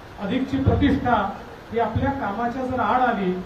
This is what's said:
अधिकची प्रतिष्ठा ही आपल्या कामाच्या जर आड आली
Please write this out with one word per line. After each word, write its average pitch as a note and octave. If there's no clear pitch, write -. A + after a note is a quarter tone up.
अधिकची C4
प्रतिष्ठा A#3+
ही A3+
आपल्या B3
कामाच्या A#3+
जर -
आड A3+
आली G3